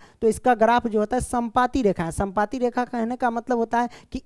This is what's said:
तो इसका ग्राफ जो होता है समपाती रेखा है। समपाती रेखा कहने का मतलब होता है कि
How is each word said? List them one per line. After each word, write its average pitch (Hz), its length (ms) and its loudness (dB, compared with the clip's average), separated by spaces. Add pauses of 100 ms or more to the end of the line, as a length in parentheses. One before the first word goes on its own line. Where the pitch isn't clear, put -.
(220)
तो 226 60 2
इसका 240 280 2
ग्राफ 233 320 2
जो 214 120 0
होता 214 160 0
है 233 60 0
समपाती 247 600 0
रेखा 185 220 2
है। 165 80 -4
समपाती 208 460 -2
रेखा 247 280 -2
कहने 240 300 -4
का 240 140 -2
मतलब 233 280 -2
होता 233 220 0
है 240 100 0 (220)
कि 262 140 -10